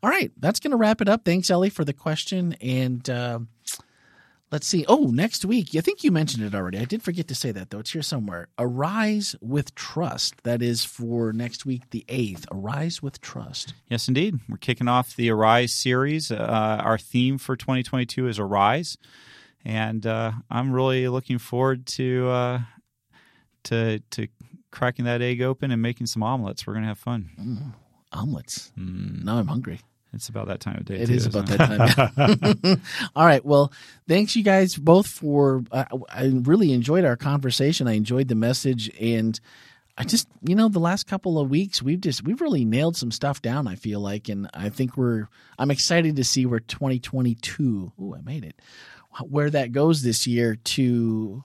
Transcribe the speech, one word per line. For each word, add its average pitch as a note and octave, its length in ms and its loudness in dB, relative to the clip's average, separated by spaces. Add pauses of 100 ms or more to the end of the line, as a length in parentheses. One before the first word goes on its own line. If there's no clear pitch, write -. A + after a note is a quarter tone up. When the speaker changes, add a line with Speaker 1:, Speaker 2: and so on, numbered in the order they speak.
Speaker 1:
all G#3 80 4
right, F4+ 260 0
that's F3 220 0
gonna D4 180 -2
wrap A3 240 4
it G3+ 80 2
up. G3+ 160 2
Thanks, F3+ 240 2
Ellie, F#3 220 4
for E3+ 120 -4
the C#3+ 100 -2
question. E3+ 680 -4
And, B2+ 480 -2
uh, A#2+ 300 -4 (1120)
let's D3+ 160 -4
see. F3+ 200 0
Oh, C4 200 6
next C#3+ 380 0
week. G#3 300 0
I D#3 60 2
think G4 220 -2
you C4+ 80 4
mentioned C#3+ 320 0
it G#2 120 -4
already. F#2+ 220 -4
I A2+ 80 -4
did G#3 160 -6
forget F3 280 -6
to B2 60 -6
say B2 160 -4
that, F#2+ 200 -10
though. G#2 80 -12
It's A2 120 -12
here D#3+ 100 -6
somewhere. G2+ 460 -6 (120)
Arise F#3+ 840 -2
with C3+ 340 -4
Trust. - 680 -6
That A#2+ 180 -2
is A#2 240 0
for A#2 480 -4
next A#2 320 -6
week, B2+ 240 -6
the A2+ 180 -10
eighth. A2 440 -4
Arise C#3 500 -6
with C#3 200 -10
Trust. - 520 -12 (160)
Speaker 2:
Yes, A#2+ 180 -2
indeed. D#3+ 280 2 (120)
We're G#2+ 100 -10
kicking B2 300 -2
off B2 280 0
the A#2+ 160 2
Arise A2+ 420 6
series. C#3 580 0
Uh, A2+ 40 -4 (480)
our A2 140 2
theme B2+ 400 0
for C3 180 -6
twenty B2+ 280 -4
twenty-two B2+ 440 -2
is G#2+ 120 -4
Arise. G#2 580 2 (680)
And, A2 400 -4
uh, A2+ 280 -2 (160)
I'm B2+ 220 -2
really B2+ 360 2
looking B2+ 320 -2
forward B2+ 480 -2
to, B2+ 400 -2
uh, B2 320 0 (1040)
to, A2+ 340 0 (120)
to - 160 -6 (440)
cracking B2 340 -2
that A#2+ 160 0
egg B2 200 -2
open C3 300 -2
and A#2 100 0
making A#2 260 -4
some A2 160 -4
omelets. A2+ 440 -4
We're G2+ 80 -6
gonna A2 120 -2
have G#2 120 -6
fun. A2+ 300 -6 (100)
Speaker 1:
Mm, A#2 340 -8 (380)
omelets. - 680 -8
Speaker 2:
Mm. F#2 460 -8
Speaker 1:
Now A2 140 -2
I'm G#2 100 0
hungry. E2+ 340 -6 (320)
Speaker 2:
It's A2+ 160 -12
about G#2+ 180 -8
that F#2+ 140 -8
time - 160 -8
of - 80 -8
day, G2 100 -8
Speaker 1:
It A#2 120 -4
Speaker 2:
too, A#2+ 60 4
Speaker 1:
is A#2+ 120 2
about G#2 240 -2
Speaker 2:
isn't G2+ 120 2
it? A2+ 160 4
Speaker 1:
that C#3+ 880 4
time. F#3 180 4 (160)
<laughs> - 200 -6
All D#3 80 8
right. D3 180 8
Well, C#3+ 300 4 (340)
thanks G3 280 4
you A3+ 80 2
guys F#3+ 340 4
both E3 300 6
for, C#3+ 560 2 (100)
uh, C3 100 0 (260)
I B2+ 240 0
really D3 380 6
enjoyed C3+ 320 4
our B2 140 2
conversation. C#3 720 0
I A2+ 40 2
enjoyed A#2+ 360 0
the A#2+ 60 0
message, A#2 540 0 (120)
and A2+ 360 0 (600)
I B2 80 -4
just, F#3 240 -2 (120)
you F3 140 0
know, A3 140 4
the G3 100 0
last E3+ 280 0
couple F#3 300 -2
of C#3+ 120 0
weeks, F3 320 0
we've C#3+ 180 0
just, C#3+ 240 -4
we've G3+ 160 -2
really A3+ 240 0
nailed C#3 320 2
some A#2+ 160 -6
stuff C#3 300 -4
down, B2+ 260 -2
I F#2 80 -6
feel G#2 240 -6
like, G#2 300 -6
and G2 240 -6
I G2+ 160 -6
think B2+ 260 -4
we're, A#2+ 320 0 (320)
I'm C#3 120 2
excited D#3+ 440 2
to C3+ 80 0
see B2+ 220 2
where A#2+ 160 0
twenty C3 380 -4
twenty-two, A#2+ 1000 -2
ooh, - 160 -10
I D2 60 -16
made A#2 240 -10
it, - 160 -18 (580)
wh-, B2+ 100 -10
where D3 200 2
that C3+ 240 0
goes D3+ 280 4
this A#2+ 240 2
year A#2 300 2
to A2+ 880 0